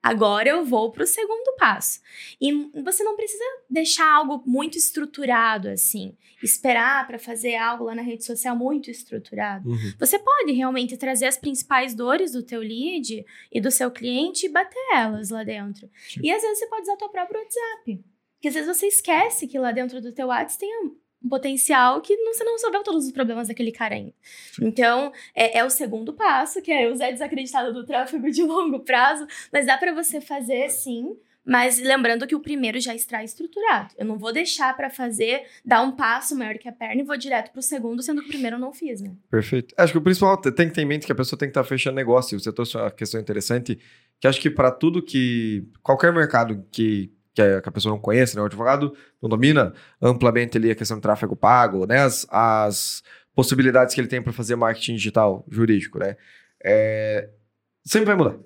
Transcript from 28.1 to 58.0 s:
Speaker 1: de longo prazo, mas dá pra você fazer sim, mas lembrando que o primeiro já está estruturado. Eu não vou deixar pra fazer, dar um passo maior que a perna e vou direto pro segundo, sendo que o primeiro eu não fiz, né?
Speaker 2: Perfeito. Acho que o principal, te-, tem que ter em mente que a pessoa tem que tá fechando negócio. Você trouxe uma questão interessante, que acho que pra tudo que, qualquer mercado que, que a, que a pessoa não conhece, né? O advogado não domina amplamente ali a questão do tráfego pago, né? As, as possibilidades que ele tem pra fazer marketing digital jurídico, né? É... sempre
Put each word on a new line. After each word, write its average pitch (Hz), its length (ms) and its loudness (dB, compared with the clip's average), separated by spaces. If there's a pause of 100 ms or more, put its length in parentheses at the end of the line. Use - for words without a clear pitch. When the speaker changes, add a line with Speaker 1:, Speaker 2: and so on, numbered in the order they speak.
Speaker 1:
de 294 140 0
longo 320 380 0
prazo, 294 480 2 (240)
mas 277 140 2
dá 269 120 4
pra 349 160 -2
você 320 260 -4
fazer 262 500 -4
sim, 254 460 -6 (280)
mas 247 360 2
lembrando 254 460 2
que 285 80 -2
o 294 60 -2
primeiro 262 400 -4
já 247 140 -6
está 226 280 -8
estruturado. 311 760 -2
Eu 208 80 -6
não 220 120 -4
vou 220 160 -6
deixar 277 440 -2
pra 285 120 -4
fazer, 240 560 -2 (200)
dar 240 180 6
um 262 100 0
passo 247 440 0
maior 214 200 -6
que 226 120 -14
a 233 40 -14
perna 233 300 -4
e - 20 -2
vou 285 120 -4
direto 240 360 -4
pro 262 100 -10
segundo, 240 400 -4
sendo 294 200 -4
que 285 60 -16
o - 20 -12
primeiro 247 260 -4
eu 247 40 -8
não 262 120 -8
fiz, 254 280 -8
né? 196 120 -12 (180)
Speaker 2:
Perfeito. 120 460 0
Acho 165 160 6
que 165 60 2
o 151 40 2
principal, 185 380 4
te-, 135 120 0
tem 165 160 2
que - 60 -8
ter 156 80 -2
em 147 40 0
mente 147 200 -2
que 143 60 -2
a 120 40 0
pessoa 131 220 -4
tem 143 100 -2
que 127 60 -10
tá 135 100 2
fechando 131 320 -2
negócio. 123 420 2
Você 107 140 -6
trouxe 117 240 -4
uma 110 160 -2
questão 110 280 -6
interessante, 107 580 -2 (420)
que 131 80 4
acho 135 120 2
que 151 100 2
pra 127 200 4
tudo 170 320 0
que, 117 600 -2 (180)
qualquer 151 300 4
mercado 117 580 2
que, 107 400 0 (240)
que 110 80 6
a, 98 180 6
que - 80 -8
a - 40 -10
pessoa 107 200 -2
não 107 80 -4
conhece, 110 360 2
né? 107 60 -2
O - 20 0
advogado 131 520 0 (240)
não 117 80 -4
domina 120 440 4 (280)
amplamente 120 560 4
ali 113 140 4
a 110 60 0
questão 110 200 -6
do 104 60 -12
tráfego 107 320 0
pago, 101 520 4
né? 127 160 4
As, 127 280 0
as 107 720 2 (320)
possibilidades 127 600 6
que 135 40 0
ele 120 60 0
tem 123 160 -4
pra 120 100 -4
fazer 117 220 -4
marketing 113 400 0
digital 104 560 2
jurídico, 110 480 2
né? 98 180 -2 (480)
É... 107 680 2 (540)
sempre 214 220 2